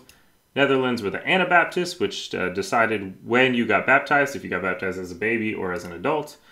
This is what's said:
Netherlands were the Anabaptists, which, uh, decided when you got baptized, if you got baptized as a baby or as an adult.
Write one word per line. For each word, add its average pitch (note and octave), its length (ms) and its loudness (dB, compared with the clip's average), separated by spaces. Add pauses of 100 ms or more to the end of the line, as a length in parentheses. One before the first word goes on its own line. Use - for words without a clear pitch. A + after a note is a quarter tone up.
(540)
Netherlands C3 480 2
were G2 80 0
the G2 180 -8
Anabaptists, F3 680 2
which, - 380 -4
uh, F#2 140 0
decided G2 760 -2
when B2 280 4
you A#2 120 0
got G2 200 2
baptized, C#3 500 2
if F#2 80 -10
you - 60 -6
got F2+ 120 -2
baptized F#2 380 -4
as F2+ 100 -10
a F2+ 60 -14
baby G#2+ 360 -2
or F#2 200 -4
as F2 120 -6
an F2 80 -12
adult. C#3+ 440 -4 (160)